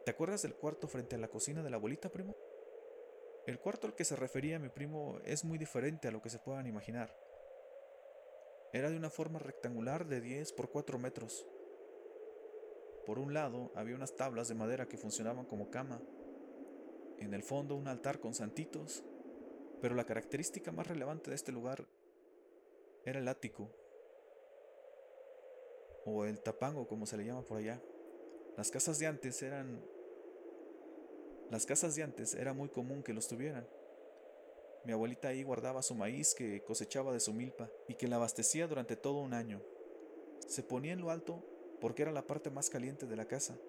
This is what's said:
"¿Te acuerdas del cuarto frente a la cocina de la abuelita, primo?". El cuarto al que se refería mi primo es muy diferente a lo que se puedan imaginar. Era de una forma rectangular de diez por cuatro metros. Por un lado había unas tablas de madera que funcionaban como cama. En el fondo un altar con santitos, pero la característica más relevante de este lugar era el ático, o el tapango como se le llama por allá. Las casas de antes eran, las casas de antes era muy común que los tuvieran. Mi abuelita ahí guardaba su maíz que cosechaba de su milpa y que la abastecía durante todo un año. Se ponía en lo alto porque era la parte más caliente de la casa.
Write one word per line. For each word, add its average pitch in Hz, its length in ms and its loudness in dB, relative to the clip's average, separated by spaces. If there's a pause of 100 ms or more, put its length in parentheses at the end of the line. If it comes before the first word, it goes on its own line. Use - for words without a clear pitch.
"¿Te 113 80 6
acuerdas 190 280 4
del - 140 2
cuarto 151 340 0
frente 123 280 0
a - 20 0
la 113 100 0
cocina 147 340 0
de 147 60 0
la 123 80 2
abuelita, 117 320 2
primo?". 196 260 -2 (1120)
El 123 140 -2
cuarto 202 260 2
al 214 80 0
que 175 100 4
se 147 100 6
refería 135 440 4
mi 139 100 -2
primo 147 560 -2
es 147 180 4
muy 160 140 2
diferente 151 520 4
a - 20 6
lo 110 100 0
que 113 80 -4
se 113 100 -4
puedan 135 280 -2
imaginar. 113 500 0 (1600)
Era 139 160 4
de 165 60 2
una 160 120 0
forma 160 300 0
rectangular 135 680 0
de 135 140 2
diez 135 320 -2
por - 160 0
cuatro 147 300 0
metros. 120 480 -2 (1600)
Por 110 120 2
un 143 140 0
lado 123 420 2
había 113 220 -2
unas 131 160 -4
tablas 120 360 2
de 113 60 0
madera 120 320 2
que 107 120 -4
funcionaban 117 480 0
como 101 240 -2
cama. 127 320 -2 (1160)
En 101 120 0
el 98 100 2
fondo 143 320 2
un 143 140 2
altar 135 320 2
con 113 140 0
santitos, 147 680 -2 (760)
pero 123 140 6
la 120 100 6
característica 139 680 2
más 165 160 0
relevante 151 440 0
de 135 60 2
este - 160 -2
lugar 123 340 0 (1200)
era 131 120 0
el 127 100 4
ático, 110 420 -2 (2250)
o 107 220 2
el 107 160 -2
tapango 131 440 0
como 107 200 -2
se 110 100 -2
le 101 80 0
llama 123 200 -2
por 113 120 -2
allá. 110 240 0 (800)
Las 107 120 2
casas 147 280 4
de 156 80 4
antes 135 340 2
eran, 135 480 -2 (1600)
las 110 160 2
casas 151 300 6
de 160 80 2
antes 131 320 0
era 135 180 2
muy 139 160 0
común 135 340 0
que 113 120 0
los 110 120 2
tuvieran. 123 400 -2 (1160)
Mi 120 80 2
abuelita 117 360 4
ahí 131 140 2
guardaba 127 400 2
su 131 120 4
maíz 117 400 6
que 104 280 2
cosechaba 127 520 2
de 117 60 4
su 110 120 4
milpa 117 380 -2 (160)
y 123 80 -4
que 127 120 2
la 120 100 6
abastecía 120 500 6
durante 120 300 2
todo 143 240 4
un 131 120 0
año. 113 300 0 (840)
Se - 160 0
ponía 135 300 2
en 180 80 2
lo 170 100 4
alto 165 320 2 (380)
porque 117 220 6
era 156 100 6
la 139 140 2
parte 147 240 2
más 139 180 4
caliente 135 380 0
de 110 100 0
la 110 100 2
casa. - 320 0 (100)